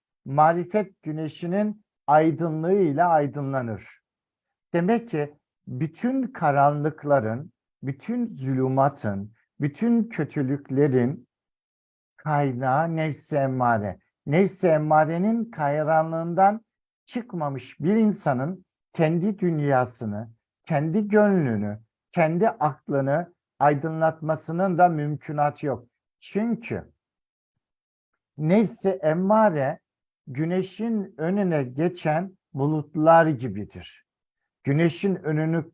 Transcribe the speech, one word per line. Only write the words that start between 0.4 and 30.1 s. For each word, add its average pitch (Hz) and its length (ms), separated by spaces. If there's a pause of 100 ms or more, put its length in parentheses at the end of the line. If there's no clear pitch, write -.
güneşinin 170 840 (220)
aydınlığıyla 160 1000
aydınlanır. 135 920 (720)
Demek 220 360
ki 147 240 (340)
bütün 160 560
karanlıkların, 143 1300 (320)
bütün 220 520
zulümatın, 131 960 (260)
bütün 226 500
kötülüklerin 135 1160 (880)
kaynağı 143 800
nefs-i 156 400
emmare. 120 640 (260)
Nefs-i 185 420
emmarenin 165 840
karanlığından 160 1120 (400)
çıkmamış 151 720
bir 180 160
insanın 180 680 (280)
kendi 175 460
dünyasını, 127 920 (340)
kendi 165 420
gönlünü, 147 720 (320)
kendi 170 380
aklını 147 840 (260)
aydınlatmasının 160 1160
da 180 120
mümkünatı 147 760
yok. 123 220 (320)
Çünkü 196 720 (1500)
nefs-i 185 520
emmare 175 880 (480)